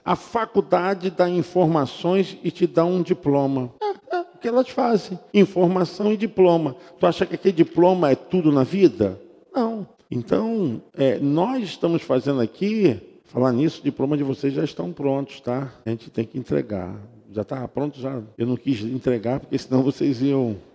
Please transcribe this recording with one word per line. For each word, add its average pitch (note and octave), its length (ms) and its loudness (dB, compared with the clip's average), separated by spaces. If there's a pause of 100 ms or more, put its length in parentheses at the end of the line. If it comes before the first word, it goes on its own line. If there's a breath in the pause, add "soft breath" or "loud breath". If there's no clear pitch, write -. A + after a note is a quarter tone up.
A F3 120 -2
faculdade F#3+ 960 -2
dá F3+ 180 0
informações E3+ 1120 0
e F3 80 -4
te - 160 -2
dá D#3 160 2
um F3+ 180 0
diploma. C#3 720 0 (100)
É, G4 360 -6
é, - 40 -2
o - 180 -14
que - 80 -6
elas B3 220 0
fazem? A3+ 480 -2 (160)
Informação F#3 760 2
e G#3+ 60 0
diploma. E3+ 580 2 (240 loud breath)
Tu F3+ 60 2
acha F3 200 2
que F3 100 -6
aquele F#3+ 180 2
diploma E3+ 580 4
é B2+ 40 4
tudo D#3+ 360 2
na C#3 120 4
vida? B2 560 2 (340)
Não. A3+ 340 -4 (220)
Então, F#3 720 -2 (160)
é, C3 220 2
nós F3+ 440 0
estamos E3+ 380 -2
fazendo C3 400 0
aqui, F#3+ 580 0 (260)
falar B2+ 280 0
nisso, D3+ 280 0
o - 20 -12
diploma C#3 340 -2
de C#3+ 60 -2
vocês C3+ 280 -4
já D3+ 120 -4
estão E3+ 280 -6
prontos, C#3 500 -4
tá? C3 300 -6 (140)
A A2 60 -6
gente A2+ 180 -10
tem A2+ 160 -4
que - 140 -12
entregar. G#2+ 560 -6 (360)
Já G#2 120 -6
estava B2+ 240 -10
pronto, C#3 320 -8
já. C3 200 -8 (160)
Eu A2+ 120 -4
não B2+ 100 -2
quis B2 240 -4
entregar, A#2+ 600 -4
porque - 180 -6
senão C3 240 0
vocês C3 400 -2
iam. C3+ 320 0 (200)